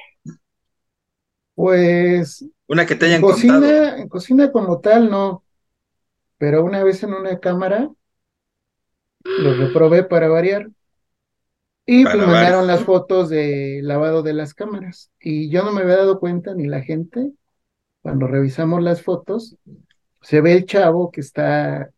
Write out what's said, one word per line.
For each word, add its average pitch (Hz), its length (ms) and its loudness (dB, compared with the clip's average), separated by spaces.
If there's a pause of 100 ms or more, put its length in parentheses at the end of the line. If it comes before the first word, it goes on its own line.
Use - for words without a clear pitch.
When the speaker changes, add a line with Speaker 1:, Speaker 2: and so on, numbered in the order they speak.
(1500)
Speaker 1:
Pues, 175 880 0 (240)
Speaker 2:
Una 165 180 2
que 160 80 -2
te 175 120 0
Speaker 1:
en 170 100 4
Speaker 2:
hayan - 20 2
Speaker 1:
cocina, 240 520 4
Speaker 2:
contado. 302 100 4 (180)
Speaker 1:
en - 100 -14
cocina 269 440 0
como 180 280 -2
tal, 220 300 4
no. 196 340 -4 (960)
Pero 147 260 2
una 196 200 -2
vez 190 200 0
en 202 100 -6
una 190 260 -8
cámara, 190 500 -4 (1500)
lo 147 180 2
reprobé 160 500 2
para 170 240 0
variar. 190 400 -2 (1200)
Y 247 180 6
Speaker 2:
Para 214 100 0
Speaker 1:
pues 202 100 2
mandaron 180 400 4
Speaker 2:
variar. - 0 -
Speaker 1:
las 175 180 2
fotos 185 440 0
de 143 540 -4
lavado 151 400 -2
de 156 120 -4
las 151 200 -8
cámaras. 202 680 -14
Y 151 300 -8
yo 175 140 -2
no 208 80 -4
me 196 100 -4
había 180 160 2
dado 196 200 2
cuenta, 175 360 -6
ni 165 120 -6
la 143 160 -6
gente, 170 500 -8 (680)
cuando 135 260 -4
revisamos 139 540 -4
las 170 200 -4
fotos, 190 540 -8 (680)
se 151 200 0
ve 170 120 4
el 185 120 2
chavo 175 460 0
que - 100 -14
está 147 760 -6